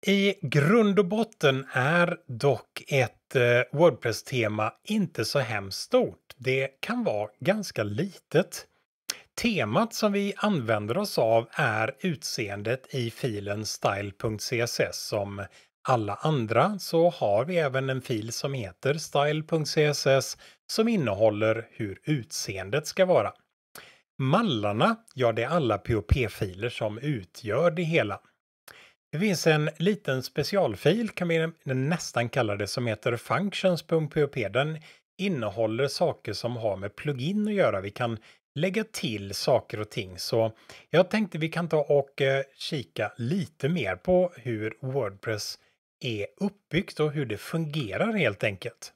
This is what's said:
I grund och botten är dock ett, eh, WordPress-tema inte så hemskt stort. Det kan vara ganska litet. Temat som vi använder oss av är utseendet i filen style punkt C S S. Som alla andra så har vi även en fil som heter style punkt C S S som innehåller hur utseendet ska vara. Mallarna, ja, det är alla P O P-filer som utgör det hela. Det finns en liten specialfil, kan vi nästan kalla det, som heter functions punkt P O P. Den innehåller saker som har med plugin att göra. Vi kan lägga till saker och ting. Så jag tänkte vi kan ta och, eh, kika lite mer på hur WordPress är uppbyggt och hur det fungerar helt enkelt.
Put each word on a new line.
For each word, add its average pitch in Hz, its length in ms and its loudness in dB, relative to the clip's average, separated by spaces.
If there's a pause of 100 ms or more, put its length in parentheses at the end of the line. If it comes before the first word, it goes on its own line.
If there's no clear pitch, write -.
I 196 360 4
grund 185 560 4
och 202 80 4
botten 160 640 0
är 170 540 2
dock 123 640 -2
ett, - 480 0
eh, 120 260 4 (100)
WordPress-tema 113 1000 2 (120)
inte 196 400 -2
så - 140 -2
hemskt 104 400 -4
stort. - 580 -2
Det 131 320 0 (120)
kan 233 240 -4
vara 107 260 -2 (100)
ganska 180 420 -2
litet. 147 840 -2 (760)
Temat 180 540 0
som 214 180 0
vi 202 240 -2
använder 113 600 0
oss 208 200 -2
av 117 340 4
är 110 480 0
utseendet 113 960 -4
i 120 160 -2
filen 104 560 -6
style 101 520 -2
punkt 110 240 -4
C 117 180 -2
S 120 200 -2
S. 92 260 -2
Som 101 380 -4 (440)
alla 107 260 0
andra 147 640 2
så 165 320 4
har 110 340 2
vi 180 120 -2
även 135 340 0
en 131 120 -2
fil 113 300 -4
som 139 220 -4
heter 127 400 -2
style 151 480 0
punkt 156 260 -2
C 151 160 4
S 147 220 0
S 135 300 4 (360)
som 226 160 2
innehåller 110 800 2
hur 101 340 -8
utseendet 113 840 -4
ska 190 200 2
vara. 123 260 4 (840)
Mallarna, 139 800 2 (180)
ja, 120 180 2
det 113 100 -2
är 113 60 -4
alla 135 300 0
P - 160 -2
O 104 80 0
P-filer 104 680 -2
som 110 300 -6
utgör 127 720 -2
det 165 120 -4
hela. 131 380 0 (920)
Det 147 60 -6
finns 196 280 0
en 156 320 4
liten 160 440 0
specialfil, 180 880 0
kan 180 180 -4
vi 165 220 0 (140)
nästan 131 640 -2
kalla 107 280 0
det, 101 100 -2
som 123 200 -4
heter 117 300 0
functions 175 680 0
punkt 160 320 -2
P 151 100 4
O 135 40 -2
P. 107 200 -4
Den 147 300 0 (400)
innehåller 117 680 0
saker 135 440 -2
som 120 240 -4
har 110 200 -2
med 98 200 -8
plugin 156 520 -2
att 214 60 -2
göra. 120 260 2
Vi 101 100 -8
kan 117 280 -4 (360)
lägga 190 300 -2
till 101 500 -6
saker - 460 0
och 107 100 -6
ting. 92 280 -8
Så 113 340 0 (380)
jag 180 200 4
tänkte 214 280 -2
vi 160 100 -2
kan 165 200 -4
ta 156 120 4
och, 143 400 2
eh, 135 240 2 (100)
kika - 600 -6
lite 135 520 -4
mer 117 280 -2
på 180 400 2
hur 110 440 -6
WordPress 113 800 -4 (420)
är 107 260 -4 (100)
uppbyggt - 640 -4
och 151 120 0
hur 143 140 -4
det 104 120 -6
fungerar 156 760 -4
helt 135 320 0
enkelt. - 500 -6